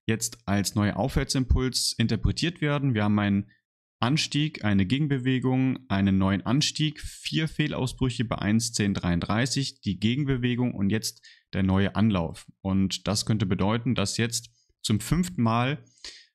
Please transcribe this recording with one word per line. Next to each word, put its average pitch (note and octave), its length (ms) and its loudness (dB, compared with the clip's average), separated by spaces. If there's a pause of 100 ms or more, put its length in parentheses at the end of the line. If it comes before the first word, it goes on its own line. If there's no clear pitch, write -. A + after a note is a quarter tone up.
jetzt - 420 -4
als G2 260 0
neuer G#2 220 2
Aufwärtsimpuls C3 960 0
interpretiert A#2 680 0
werden. C#3+ 320 0
Wir G#2+ 100 2
haben G#2 140 4
einen G2+ 320 2 (500)
Anstieg, D3+ 640 0
eine G2+ 220 4
Gegenbewegung, C3 920 0 (100)
einen G2 300 2
neuen F#2+ 260 2
Anstieg, D3 560 0
vier - 460 -4
Fehlausbrüche C3 800 -2
bei - 120 -6
eins A2+ 360 0
zehn G2+ 220 0
dreiunddreißig, G#2 880 -2
die F#2+ 180 -2
Gegenbewegung B2 760 0
und G2 160 0
jetzt - 340 -4 (280)
der F#2+ 100 -2
neue F#2+ 320 2
Anlauf. F#2+ 560 0 (120)
Und F#2+ 440 0
das G2+ 200 -2
könnte G#2+ 200 0
bedeuten, G#2 480 0
dass G2+ 220 -2
jetzt A#2 340 -4 (320)
zum G#2+ 160 2
fünften E3+ 440 -2
Mal A#2+ 420 0 (500)